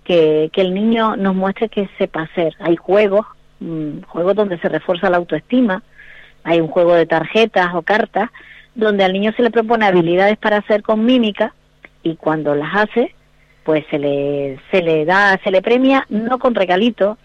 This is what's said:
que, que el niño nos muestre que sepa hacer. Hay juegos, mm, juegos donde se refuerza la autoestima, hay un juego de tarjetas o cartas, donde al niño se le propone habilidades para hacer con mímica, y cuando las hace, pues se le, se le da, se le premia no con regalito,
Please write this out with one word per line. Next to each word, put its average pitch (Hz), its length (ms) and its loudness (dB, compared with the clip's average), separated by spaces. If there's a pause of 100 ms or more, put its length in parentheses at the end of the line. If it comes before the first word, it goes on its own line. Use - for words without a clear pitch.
que, 156 480 2
que - 80 -2
el 185 140 0
niño 220 420 0
nos 196 180 -2
muestre 196 340 -2
que 202 200 -4 (100)
sepa 170 240 -4
hacer. 160 380 -4
Hay 180 160 0
juegos, 202 500 2 (340)
mm, 160 460 -8
juegos 180 300 -2
donde 202 220 -2
se 185 100 -4
refuerza 175 420 -2
la 175 80 2
autoestima, 190 640 -2 (600)
hay 170 160 2
un 160 80 -2
juego 175 260 2
de 165 120 4
tarjetas 180 680 0
o 170 80 -4
cartas, 208 480 -2 (440)
donde 208 300 0
al 185 80 2
niño 202 240 -2
se 240 60 0
le 233 80 2
propone 226 360 0
habilidades 180 520 2
para 208 200 0
hacer 208 240 0
con 220 220 0
mímica, 226 500 0 (480)
y 165 140 -4
cuando 156 380 -2
las 151 200 -4
hace, 214 400 0 (500)
pues 151 260 0
se 156 80 -4
le, 143 600 -4 (120)
se 190 120 2
le 160 220 0
da, 190 400 2
se 202 60 -2
le 185 100 2
premia 262 480 2
no 226 300 -4
con 247 160 0
regalito, 202 720 0